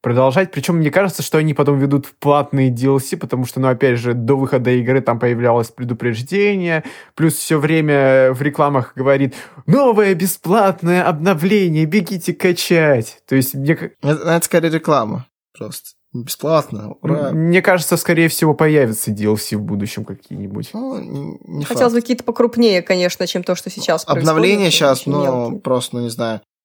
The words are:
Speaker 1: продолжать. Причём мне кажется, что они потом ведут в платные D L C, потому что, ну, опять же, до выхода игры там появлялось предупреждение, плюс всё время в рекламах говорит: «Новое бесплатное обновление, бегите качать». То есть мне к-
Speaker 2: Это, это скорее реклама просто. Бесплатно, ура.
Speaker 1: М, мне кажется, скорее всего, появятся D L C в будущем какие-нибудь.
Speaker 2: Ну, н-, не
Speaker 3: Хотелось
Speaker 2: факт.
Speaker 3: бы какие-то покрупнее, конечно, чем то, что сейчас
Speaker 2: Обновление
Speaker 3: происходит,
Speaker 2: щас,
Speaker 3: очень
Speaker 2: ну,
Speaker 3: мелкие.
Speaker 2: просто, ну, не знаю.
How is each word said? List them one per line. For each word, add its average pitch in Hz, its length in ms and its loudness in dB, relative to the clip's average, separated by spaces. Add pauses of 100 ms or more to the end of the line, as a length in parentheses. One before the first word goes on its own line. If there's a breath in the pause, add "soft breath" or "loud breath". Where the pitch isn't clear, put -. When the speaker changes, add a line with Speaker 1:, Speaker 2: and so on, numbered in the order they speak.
Speaker 1:
продолжать. 131 500 2
Причём 170 260 -2
мне 156 120 2
кажется, 185 320 0
что - 160 -2
они 156 160 2
потом 143 240 2
ведут 139 300 0
в - 80 -20
платные 139 560 2
D 120 160 -2
L 135 120 4
C, 151 180 -6
потому 127 280 -4
что, - 140 -8
ну, 131 80 0
опять 123 320 0
же, 120 160 -2
до 123 200 0
выхода 127 360 0
игры 123 300 2
там 120 180 -2
появлялось 120 500 0
предупреждение, 151 1120 -2 (320 loud breath)
плюс 160 200 2
всё - 240 -2
время 139 760 4
в 123 80 -6
рекламах 143 540 0
говорит: 135 400 0 (320 loud breath)
«Новое 208 480 4
бесплатное 180 920 0
обновление, 170 800 2
бегите 175 480 -2
качать». 151 920 0
То 135 80 0
есть 131 180 0
мне 139 220 0
к- 147 160 -8 (100)
Speaker 2:
Это, 147 340 -2
это 170 100 -2
скорее 165 240 0
реклама 147 580 -2 (300)
просто. - 320 -14 (240)
Бесплатно, 127 880 -4
ура. 156 280 -2
Speaker 1:
М, 160 80 -4 (100)
мне 175 140 4
кажется, 180 340 2
скорее 165 320 2
всего, 160 260 0
появятся 143 580 2
D 104 140 -4
L 107 120 2
C - 180 -6
в 104 60 -4
будущем 101 420 -6
какие-нибудь. 101 680 -12
Speaker 2:
Ну, 262 240 -8
н-, 147 400 -10 (100)
не 147 160 -8
Speaker 3:
Хотелось 240 300 0
Speaker 2:
факт. - 20 0
Speaker 3:
бы 240 60 0
какие-то 240 240 -4
покрупнее, 233 560 2
конечно, 180 460 -2
чем 180 160 -6
то, 180 120 -2
что - 140 -10
сейчас - 380 -4
Speaker 2:
Обновление 160 640 2
Speaker 3:
происходит, - 20 2
Speaker 2:
щас, 135 280 2
Speaker 3:
очень 143 100 -4
Speaker 2:
ну, 143 120 0
Speaker 3:
мелкие. 127 380 -4
Speaker 2:
просто, 127 340 -4
ну, 120 60 -6
не 120 80 -6
знаю. 113 320 -6 (240)